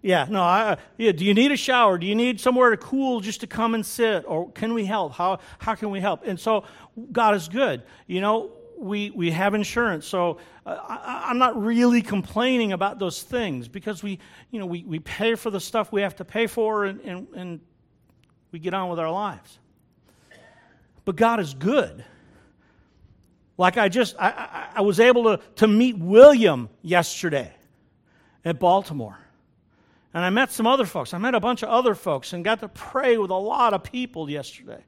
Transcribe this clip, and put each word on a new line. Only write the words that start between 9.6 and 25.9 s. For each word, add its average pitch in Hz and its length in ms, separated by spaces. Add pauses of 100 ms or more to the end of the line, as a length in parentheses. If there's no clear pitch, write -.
so, 175 320 (260)
uh, - 140 (100)
I, 226 100
I, - 320
I'm 247 100
not 247 200
really 233 440
complaining 220 680
about 190 260
those 185 240
things 165 440
because 110 360
we, 196 160 (320)
you 233 80
know, 190 80
we, 175 160
we 165 160
pay 226 340
for 220 160
the 196 100
stuff - 320
we 202 100
have 196 160
to 175 80
pay 226 200
for, 214 400
and, 196 160
and, 180 340
and 180 240 (920)
we 170 80
get 175 160
on 185 160
with 170 80
our 160 100
lives. 180 480 (1500)
But 185 100
God 226 240
is 143 160
good. 165 500 (1500)
Like 180 220
I 202 100
just, 208 300
I, 185 100
I, - 460
I 220 60
was 196 180
able 240 240
to, 214 200 (120)
to 214 120
meet 226 300